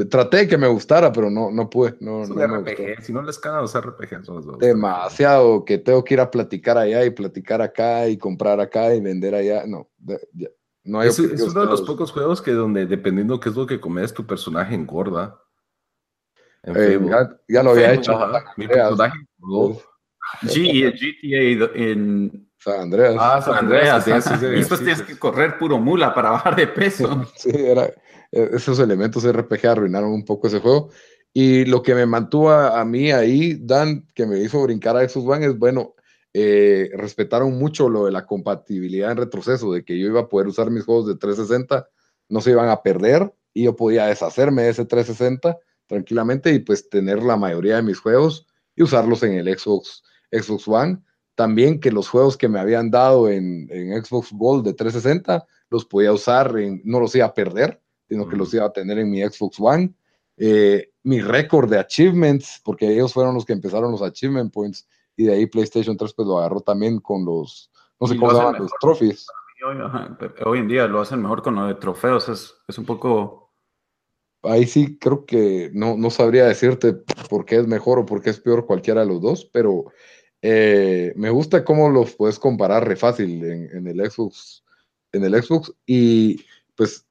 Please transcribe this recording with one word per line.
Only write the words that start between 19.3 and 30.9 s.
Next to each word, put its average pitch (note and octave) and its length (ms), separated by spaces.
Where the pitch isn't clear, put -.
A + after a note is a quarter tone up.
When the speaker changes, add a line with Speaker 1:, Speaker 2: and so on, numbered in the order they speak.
Speaker 2:
engordó. G2+ 420
Speaker 3:
G-, C#3+ 420
eh, A#2+ 100
G D3 260
T C#3 160
A A#2+ 300
do-, A2+ 100
en G#2 840
Speaker 1:
San G2+ 220
Andreas. G#2+ 400
Speaker 2:
Ah, C3 200
San - 140
Andreas, A#2+ 500
Speaker 3:
San A2+ 100
Andreas, B2 100
Speaker 2:
sí, - 60
sí, - 40
Speaker 3:
ajá. A2+ 60
Speaker 2:
sí, C3 60
Speaker 3:
Y B2+ 120
después D3+ 220
Speaker 2:
sí, B2 60
Speaker 3:
tienes D#3+ 160
Speaker 2:
sí. D3 100
Speaker 3:
que B2+ 60
correr C#3+ 400
puro D3 200
mula C#3 340
para A2 180
bajar B2+ 260
de E3 100
peso. G3 420
Speaker 1:
<laughs> - 60
Sí, B2+ 180
era, B2+ 320
eh, A2+ 220
esos B2+ 260
elementos A2 440
R A#2 200
P G#2+ 160
G A#2+ 80
arruinaron G#2 420
un G#2+ 140
poco G#2+ 240
ese G#2 100
juego. C#3 320